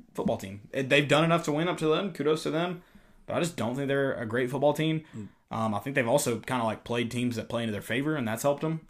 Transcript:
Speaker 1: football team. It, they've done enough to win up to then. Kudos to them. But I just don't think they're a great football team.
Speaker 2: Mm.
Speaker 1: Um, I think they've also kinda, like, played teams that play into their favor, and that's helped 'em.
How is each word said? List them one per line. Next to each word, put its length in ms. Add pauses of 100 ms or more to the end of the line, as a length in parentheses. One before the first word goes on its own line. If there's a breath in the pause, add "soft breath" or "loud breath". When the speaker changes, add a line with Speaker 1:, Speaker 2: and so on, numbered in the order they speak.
(140)
Speaker 1:
football 240
team. 240 (100)
It, 180
they've 180
done 160
enough 200
to 80
win 160
up 120
to 80
then. 260
Kudos 300
to 80
them. 300 (440 soft breath)
But 100
I 60
just 160
don't 180
think 140
they're 240
a 120
great 240
football 240
team. 300 (120 loud breath)
Speaker 2:
Mm. 120 (220 loud breath)
Speaker 1:
Um, 240
I 60
think 160
they've 120
also 320
kinda, 240
like, 200
played 280
teams 240
that 140
play 140
into 100
their 80
favor, 340
and 120
that's 160
helped 200
'em. 260